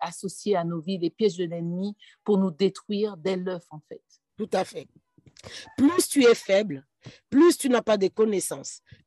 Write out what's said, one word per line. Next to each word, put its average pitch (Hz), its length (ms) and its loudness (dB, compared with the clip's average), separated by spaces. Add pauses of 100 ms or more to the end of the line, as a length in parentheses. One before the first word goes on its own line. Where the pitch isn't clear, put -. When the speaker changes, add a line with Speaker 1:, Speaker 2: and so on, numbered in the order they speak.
Speaker 1:
associés 185 560 -4
à 170 80 0
nos 170 160 -4
vies, 185 160 -6
les 170 140 -4
pièges 196 260 -2
de 180 80 -4
l'ennemi 170 520 -6 (280)
pour 208 140 2
nous 190 140 0
détruire 202 640 -4
dès 185 180 -4
l'œuf, 185 340 -8
en 151 180 -18
fait. - 160 -20 (340)
Speaker 2:
Tout 202 140 -8
à 190 120 0
fait. - 240 -12 (880)
Plus 339 300 2
tu 277 180 2
es 233 100 8
faible, 190 520 -2 (440)
plus 320 260 6
tu 269 140 -2
n'as 240 100 4
pas 214 160 2
de 190 120 2
connaissances, 185 760 -2 (240)